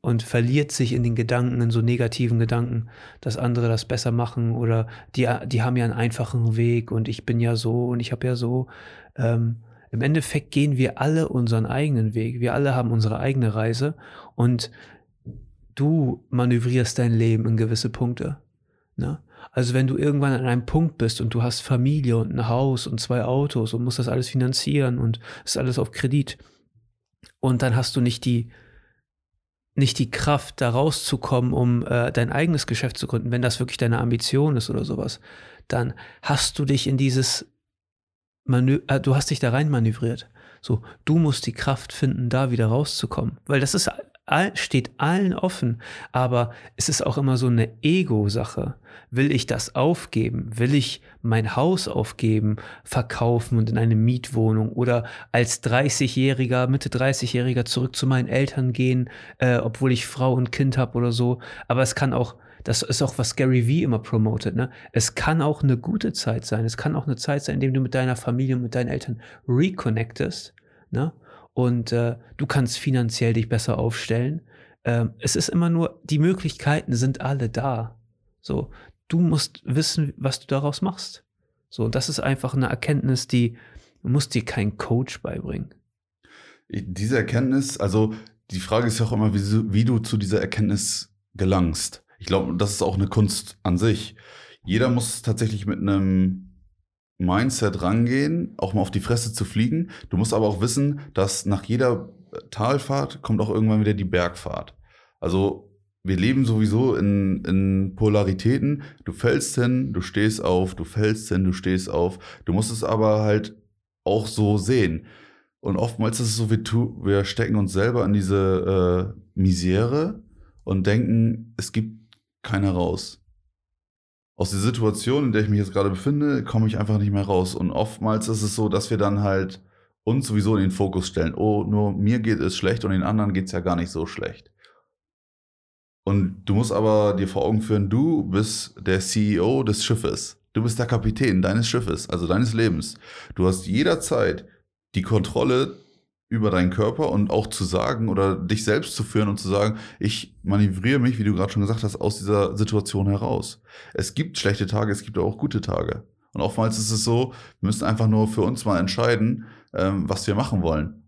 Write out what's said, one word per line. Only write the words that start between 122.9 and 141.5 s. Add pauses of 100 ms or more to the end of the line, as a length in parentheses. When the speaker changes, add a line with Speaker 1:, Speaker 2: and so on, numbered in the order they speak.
Speaker 2:
Aus
der
Situation,
in
der
ich
mich
jetzt
gerade
befinde,
komme
ich
einfach
nicht
mehr
raus.
Und
oftmals
ist
es
so,
dass
wir
dann
halt (420)
uns
sowieso
in
den
Fokus
stellen.
„Oh,
nur
mir
geht
es
schlecht
und
den
anderen
geht's
ja
gar
nicht
so
schlecht.“ (1500)
Und
du
musst
aber
dir
vor
Augen
führen,
du
bist
der
C
E
O
des
Schiffes. (140)
Du
bist
der
Kapitän
deines